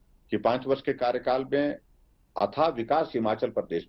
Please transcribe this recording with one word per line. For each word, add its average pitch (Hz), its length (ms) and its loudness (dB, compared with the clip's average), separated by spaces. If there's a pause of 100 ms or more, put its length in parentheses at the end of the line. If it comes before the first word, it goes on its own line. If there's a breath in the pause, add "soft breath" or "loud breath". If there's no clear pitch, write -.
(300)
कि 107 80 0
पांच 120 300 0
वर्ष 131 140 0
के 139 120 -2
कार्यकाल 127 600 0
में 143 240 0 (640)
अथाह 143 260 2
विकास 139 460 0
हिमाचल 110 360 0
प्रदेश 85 400 -4